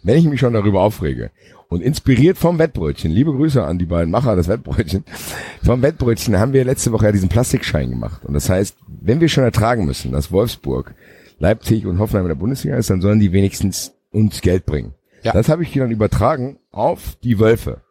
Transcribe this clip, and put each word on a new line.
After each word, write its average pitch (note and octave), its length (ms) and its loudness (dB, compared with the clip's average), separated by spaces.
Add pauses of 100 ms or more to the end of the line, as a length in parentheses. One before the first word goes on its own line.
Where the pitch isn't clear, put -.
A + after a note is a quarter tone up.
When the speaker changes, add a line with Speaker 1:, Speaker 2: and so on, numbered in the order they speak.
Speaker 1:
wenn A#2 160 2
ich E3+ 80 6
mich C#3+ 140 0
schon A#2+ 140 2
darüber G#2 280 2
aufrege C#2 480 -2 (400)
und F2 140 -4
inspiriert C3+ 560 2
vom E3+ 180 2
Wettbrötchen, E2+ 540 -2
liebe C#3+ 200 2
Grüße C3+ 320 2
an E2 140 -4
die F2+ 80 -2
beiden E2+ 240 0
Macher A2 260 0
des F2 120 0
Wettbrötchen, F#2+ 560 -4 (600)
vom B2 200 2
Wettbrötchen A#2+ 560 0
haben B2+ 140 2
wir C3 120 4
letzte B2+ 280 -2
Woche A2 120 2
ja G#2 60 4
diesen F#2 180 2
Plastikschein F2+ 640 -2
gemacht. A1+ 340 -10
Und C#2 80 -6
das D2 160 -2
heißt, F#2+ 260 0 (120)
wenn A#2+ 340 -2
wir E3 80 4
schon C3+ 140 2
ertragen A2+ 420 0
müssen, B1+ 280 -6
dass D2+ 180 -2
Wolfsburg, E2+ 640 -2 (420)
Leipzig G#2+ 480 0
und F#2 140 -2
Hoffenheim G#2 260 0
in E2+ 40 -4
der D#2 60 -2
Bundesliga C3 400 -4
ist, A#2+ 140 -2
dann F#2 120 2
sollen G#2 180 4
die G2 140 2
wenigstens G2 600 0 (180)
uns G#2+ 300 0
Geld F#2 240 0
bringen. B1+ 300 -6 (260)
Speaker 2:
Ja. A2+ 120 -2
Speaker 1:
Das G#2+ 140 2
habe D#3+ 140 2
ich - 120 -6
dann C3 180 -2
übertragen B2 640 -2 (140)
auf - 520 -4
die A#2 160 4
Wölfe. A2 520 2